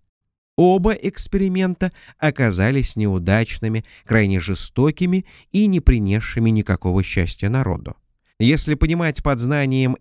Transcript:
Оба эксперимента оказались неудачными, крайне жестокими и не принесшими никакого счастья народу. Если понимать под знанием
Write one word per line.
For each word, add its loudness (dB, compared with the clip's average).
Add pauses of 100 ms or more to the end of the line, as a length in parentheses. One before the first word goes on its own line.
(560)
Оба 4
эксперимента -2 (260)
оказались 0
неудачными, -2 (200)
крайне 2
жестокими -2 (260)
и 2
не 2
принесшими 2
никакого 0
счастья -2
народу. -4 (420)
Если 2
понимать -2
под 0
знанием 0